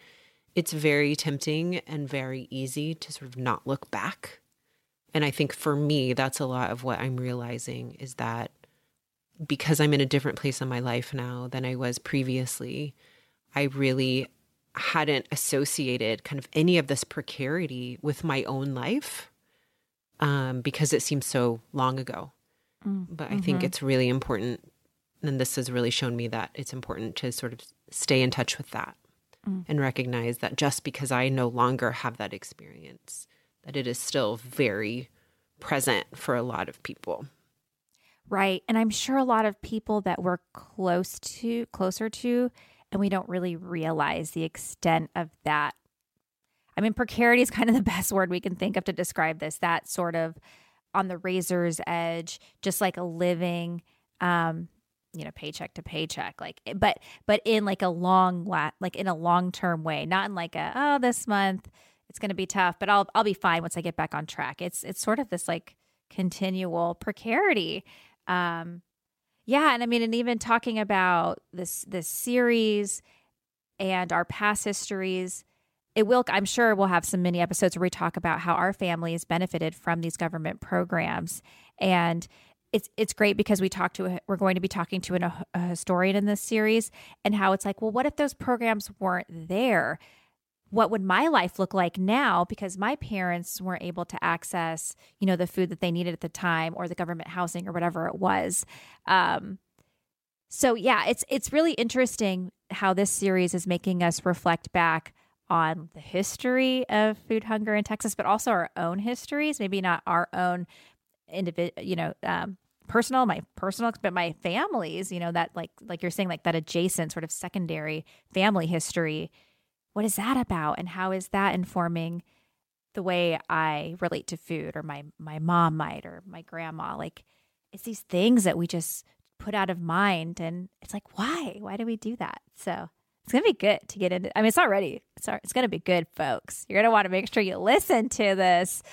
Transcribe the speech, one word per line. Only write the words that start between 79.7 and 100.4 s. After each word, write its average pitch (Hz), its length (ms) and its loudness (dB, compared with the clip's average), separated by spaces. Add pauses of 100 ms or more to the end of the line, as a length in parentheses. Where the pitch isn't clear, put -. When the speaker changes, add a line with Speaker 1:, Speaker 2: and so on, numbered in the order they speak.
Speaker 2:
from 170 260 -2
these 165 160 -4
government 165 440 -4
programs. 170 800 -2 (380)
And 170 460 2 (460)
it's, - 240 0
it's 214 160 0
great 208 240 4
because 208 240 4
we 190 80 2
talked 185 280 -2
to 185 100 -4
a, 180 200 -4
we're 196 100 0
going 190 180 4
to 185 60 0
be 190 80 0
talking 185 340 -4
to 180 120 -2
an, 175 100 2
a, 175 200 -4 (100)
a 180 60 -2
historian 180 560 2
in 202 80 2
this 208 160 2
series, 220 500 2 (340)
and 208 100 2
how 196 180 4
it's 196 140 0
like, 202 160 -4
"Well, 220 80 0
what 247 160 2
if 294 100 -4
those 285 160 0
programs 226 640 0
weren't 180 280 -2 (220)
there? 185 500 2 (720)
What 202 200 4
would 214 120 0
my 190 260 4
life 190 300 2
look 190 160 0
like 180 240 2
now?" 190 480 4
Because 190 320 -8
my 233 180 -2
parents 180 640 -4
weren't 185 220 -6
able 175 240 -6
to - 180 -6
access, 165 720 -2 (240)
you 190 60 2
know, 185 100 4
the 175 100 2
food 180 220 0
that 165 120 -10
they 180 120 2
needed 175 220 -2
at - 80 -12
the 160 80 -6
time, 165 440 0
or 175 140 -6
the 175 60 -8
government 170 340 -6
housing, 180 400 -4
or 180 40 -6
whatever 170 340 0
it - 80 -4
was. 185 500 0 (400)
Um, 185 540 2 (920)